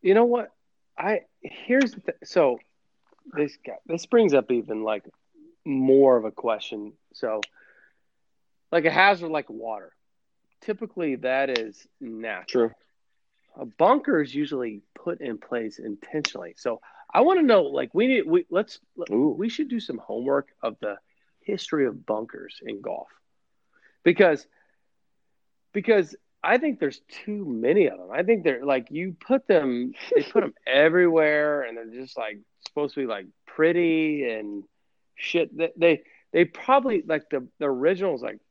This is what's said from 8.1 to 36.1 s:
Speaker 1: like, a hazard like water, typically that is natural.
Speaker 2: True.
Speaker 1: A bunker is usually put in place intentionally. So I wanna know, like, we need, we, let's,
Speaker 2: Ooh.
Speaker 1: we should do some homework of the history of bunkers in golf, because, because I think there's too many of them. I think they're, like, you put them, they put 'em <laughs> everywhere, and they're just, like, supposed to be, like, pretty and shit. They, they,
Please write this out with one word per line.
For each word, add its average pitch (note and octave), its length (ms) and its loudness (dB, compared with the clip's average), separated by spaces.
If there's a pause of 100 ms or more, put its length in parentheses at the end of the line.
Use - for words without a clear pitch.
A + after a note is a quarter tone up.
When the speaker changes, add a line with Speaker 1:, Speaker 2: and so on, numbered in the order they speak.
Speaker 1:
like, E3+ 120 2
a D#3+ 60 4
hazard F3 400 4
like D3+ 180 -6
water, A2 440 -12 (680)
typically F#3 560 -6
that C3 340 -2
is A2+ 360 -6 (140)
natural. A2+ 680 -4
Speaker 2:
True. - 40 -20 (840)
Speaker 1:
A - 100 -12
bunker A3+ 540 2
is C3 140 -6
usually C3 480 -6 (120)
put - 260 -10
in A#2 180 -8
place A2+ 400 -8
intentionally. G#2+ 760 -10
So - 240 -6 (340)
I F#3 60 4
wanna F4 220 4
know, A3 200 6
like, C#3 320 -4
we A3 140 2
need, A#3+ 180 2
we, F3 240 2
let's, G3 300 -4 (300)
Speaker 2:
Ooh. B2 280 2
Speaker 1:
we G#3+ 100 -2
should C#4 200 -6
do A#3+ 100 -6
some C3 200 -10
homework C3+ 500 -4 (140)
of A2+ 180 -6
the G#2 160 -6 (460)
history D#3+ 440 -4
of - 180 -6
bunkers G#2+ 640 -8
in G#2 140 -10
golf, - 280 -10 (960)
because, F3 440 4 (1300)
because G3+ 440 2 (280)
I G3+ 140 2
think C#4 220 -2
there's C#3 200 -4 (240)
too G#3 200 -8
many C#3 420 2
of F#2+ 120 -4
them. F2+ 120 -18
I D3 140 -2
think G#3 180 0
they're, C3+ 220 -2
like, C3 260 -2
you E3+ 300 -8
put - 260 -2
them, C3 460 2 (200)
they A4+ 120 4
put - 180 0
'em - 180 -6
<laughs> - 60 -12
everywhere, D3+ 960 4
and A#2 140 -10
they're A2+ 260 -14
just, C3 160 -14
like, G#2+ 220 -10 (260)
supposed D3 280 -6
to D3 60 -6
be, C3 60 -2
like, G2+ 200 -8 (200)
pretty D#3+ 840 0
and G#2 360 -8 (500)
shit. - 420 -4
They, E3 200 -2
they, E3 260 4 (300)